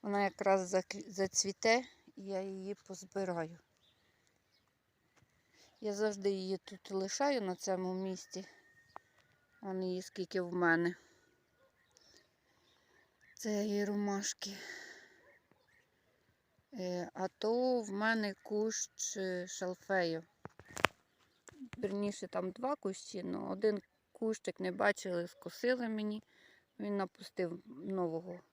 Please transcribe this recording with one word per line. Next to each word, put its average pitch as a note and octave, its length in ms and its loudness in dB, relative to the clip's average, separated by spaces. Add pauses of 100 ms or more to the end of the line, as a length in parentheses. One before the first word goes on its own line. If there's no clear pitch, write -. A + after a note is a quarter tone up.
Вона G3+ 220 2
якраз F#3+ 500 4
закві-, G3 360 0
зацвіте, G3 720 2 (320)
і G3+ 80 -14
я F#3+ 180 -2
її F#3+ 320 -6
позбираю. F3+ 840 -4 (2250)
Я G#3 120 0
завжди G3+ 380 2
її F#3+ 260 0
тут - 340 -12
лишаю G#3+ 500 2
на F#3 140 0
цьому F#3 400 0
місці. F#3+ 500 -4 (1160)
Вон F#3+ 200 -2
її F#3 200 -2
скільки F#3 380 -4
в F3 120 -2
мене. F3 420 6 (2500)
Це G#3 300 0
її G#3 200 2
ромашки. G3+ 720 -2 (2250)
Е, F3+ 360 -2
а F#3 140 -2
то B3 520 2
в G#3+ 100 -6
мене G#3+ 520 2
кущ, - 720 -2
е, F#3 320 -2
шалфею. F3+ 760 0 (1500)
Вірніше, G3+ 480 -2
там F#3 240 -2
два B3+ 260 -2
кущі, - 460 -6
ну, F3+ 260 -4
один G3+ 340 2 (300)
кущик - 480 -2
не F#3 120 0
бачили, F#3+ 560 2
скосили A#3+ 600 -2
мені, G#3+ 340 -2 (560)
він G3+ 180 -2
напустив F#3 680 -4
нового. F3+ 760 -4 (120)